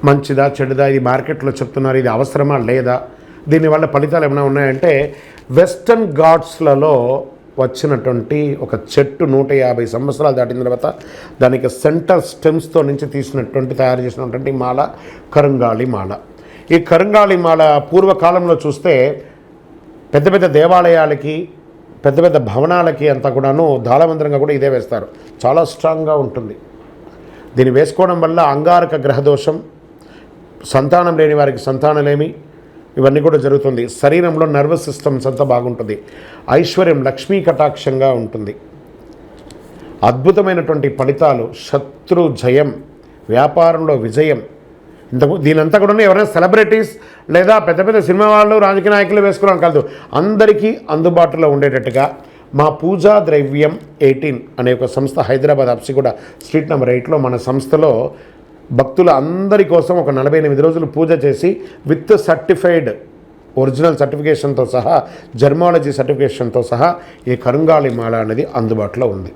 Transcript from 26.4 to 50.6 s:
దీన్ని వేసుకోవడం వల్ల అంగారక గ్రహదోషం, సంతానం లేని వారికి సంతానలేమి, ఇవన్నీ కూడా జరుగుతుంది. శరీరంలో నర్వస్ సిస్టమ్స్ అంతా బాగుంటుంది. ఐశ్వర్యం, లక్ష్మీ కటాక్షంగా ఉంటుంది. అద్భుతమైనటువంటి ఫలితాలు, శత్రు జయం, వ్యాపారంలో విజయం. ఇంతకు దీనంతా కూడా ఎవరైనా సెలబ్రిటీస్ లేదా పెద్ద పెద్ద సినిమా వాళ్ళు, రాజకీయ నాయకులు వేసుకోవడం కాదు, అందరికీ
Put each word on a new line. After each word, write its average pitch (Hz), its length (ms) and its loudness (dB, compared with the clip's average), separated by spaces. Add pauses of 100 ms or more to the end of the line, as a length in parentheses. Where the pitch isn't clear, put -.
దీన్ని 127 240 2
వేసుకోవడం 175 460 0
వల్ల 165 140 0 (140)
అంగారక 170 420 2 (100)
గ్రహదోషం, 143 580 0 (1120)
సంతానం 165 440 2
లేని 151 160 4
వారికి 143 360 0
సంతానలేమి, 143 680 0 (640)
ఇవన్నీ 139 260 4
కూడా 156 200 4
జరుగుతుంది. 135 440 0 (120)
శరీరంలో 160 440 2
నర్వస్ 156 400 -2
సిస్టమ్స్ 135 420 -4
అంతా 135 160 -2 (100)
బాగుంటుంది. 120 420 -4 (640)
ఐశ్వర్యం, 170 500 0
లక్ష్మీ - 280 -4 (100)
కటాక్షంగా 135 600 0 (120)
ఉంటుంది. 107 340 -10 (1500)
అద్భుతమైనటువంటి 156 920 0
ఫలితాలు, 135 500 0 (160)
శత్రు 143 760 -2
జయం, 131 300 2 (600)
వ్యాపారంలో 160 640 2 (100)
విజయం. 127 360 0 (720)
ఇంతకు 143 220 0 (100)
దీనంతా 156 380 2
కూడా 208 100 2 (140)
ఎవరైనా 196 260 4
సెలబ్రిటీస్ 214 580 2 (440)
లేదా 185 200 4 (120)
పెద్ద 170 200 0
పెద్ద 220 200 2
సినిమా 196 260 2
వాళ్ళు, 214 220 4 (100)
రాజకీయ 196 300 0
నాయకులు 202 320 2
వేసుకోవడం 196 360 0
కాదు, 156 160 2 (400)
అందరికీ 208 580 2 (120)